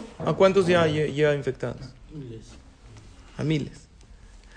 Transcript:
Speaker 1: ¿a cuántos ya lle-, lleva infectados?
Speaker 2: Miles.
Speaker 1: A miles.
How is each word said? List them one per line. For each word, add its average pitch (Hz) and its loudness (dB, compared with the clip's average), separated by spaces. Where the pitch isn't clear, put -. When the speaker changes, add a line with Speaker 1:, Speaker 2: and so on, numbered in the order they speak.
Speaker 1:
¿a 160 -2
cuántos 190 4
ya 170 4
lle-, 151 -2
lleva 147 2
infectados? 127 -6
Speaker 2:
Miles. 120 -16
Speaker 1:
A 127 -6
miles. 151 -4